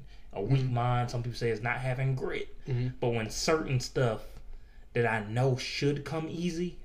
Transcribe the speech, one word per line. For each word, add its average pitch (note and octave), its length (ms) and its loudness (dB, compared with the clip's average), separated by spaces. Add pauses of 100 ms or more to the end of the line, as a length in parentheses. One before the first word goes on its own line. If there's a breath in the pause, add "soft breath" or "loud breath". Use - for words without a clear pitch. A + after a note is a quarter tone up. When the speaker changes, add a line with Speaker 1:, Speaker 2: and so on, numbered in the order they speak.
(340 loud breath)
Speaker 1:
a G2 60 -4
weak C3 220 4
Speaker 2:
Mm-hmm. B2+ 120 0
Speaker 1:
mind, A#2+ 360 2
some A#2 140 -2
people A#2 120 -4
say A#2 140 2
it's A2 120 0
not A#2+ 160 0
having C3 360 0
grit. - 400 -4 (140)
Speaker 2:
Mm-hmm. B2 200 0 (120)
Speaker 1:
But B2+ 80 2
when A2+ 200 2
certain D#3 520 2
stuff A#2 420 0 (680 soft breath)
that A#2+ 120 4
I A2 240 2
know B2 280 4
should C#3 480 0
come D#3+ 260 -4
easy, E3+ 540 -2